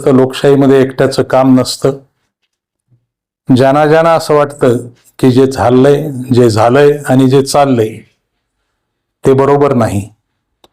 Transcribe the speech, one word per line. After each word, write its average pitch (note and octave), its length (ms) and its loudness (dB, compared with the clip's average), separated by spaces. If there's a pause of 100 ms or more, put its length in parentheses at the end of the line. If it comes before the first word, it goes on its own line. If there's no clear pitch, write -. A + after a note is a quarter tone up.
तर D3 60 0
लोकशाहीमध्ये C3+ 680 2
एकट्याचं C3 420 -2
काम C3 360 0
नसतं. C3 320 -4 (1600)
ज्यांना C3+ 300 2
ज्यांना D#3+ 280 2
असं D#3 220 -2
वाटतं C#3+ 420 -2 (420)
की C3 120 2
जे C3 200 2
झालंय, C3+ 600 0 (220)
जे A#2+ 160 2
झालंय B2 480 2 (120)
आणि C3 200 2
जे C3+ 160 2
चाललंय B2 520 -2 (1300)
ते C3+ 80 2
बरोबर C#3 400 0
नाही. G2+ 360 -4 (640)